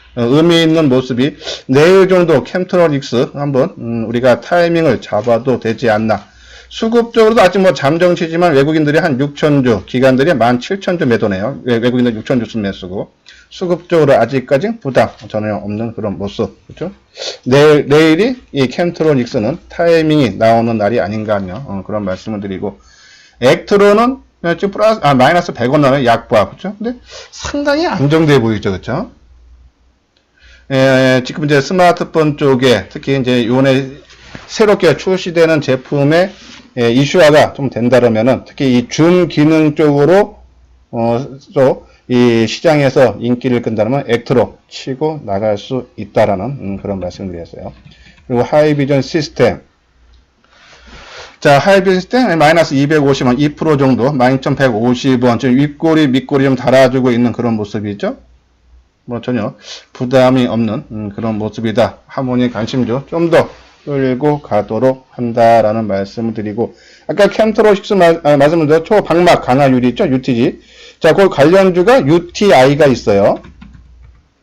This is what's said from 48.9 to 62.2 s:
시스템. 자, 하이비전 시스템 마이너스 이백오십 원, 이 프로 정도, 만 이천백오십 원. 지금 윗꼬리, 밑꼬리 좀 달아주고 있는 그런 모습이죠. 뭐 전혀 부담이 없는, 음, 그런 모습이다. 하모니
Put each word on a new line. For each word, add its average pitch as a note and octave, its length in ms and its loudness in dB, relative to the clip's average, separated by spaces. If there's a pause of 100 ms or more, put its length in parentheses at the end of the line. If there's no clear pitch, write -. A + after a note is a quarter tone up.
시스템. C3 580 -2 (1800)
자, C#3+ 180 4
하이비전 G3 360 2
시스템 F#3 440 0
마이너스 D#3 360 2
이백오십 C#3 520 2
원, B2 120 2
이 D3 120 0
프로 D3+ 260 0
정도, C3 360 2
만 C3 220 2
이천백오십 B2+ 880 0
원. A#2+ 160 2
지금 B2 180 0
윗꼬리, D3+ 520 0
밑꼬리 C3+ 360 0
좀 C3+ 120 2
달아주고 B2+ 560 2
있는 A#2 200 0
그런 A#2 220 -2
모습이죠. G#2+ 600 -8 (880)
뭐 A#2+ 160 -10
전혀 B2 340 -6 (380)
부담이 B2+ 540 0
없는, A2+ 440 -4
음, G#2+ 240 -10
그런 A2 240 -6
모습이다. G#2+ 680 -4
하모니 B2 440 -4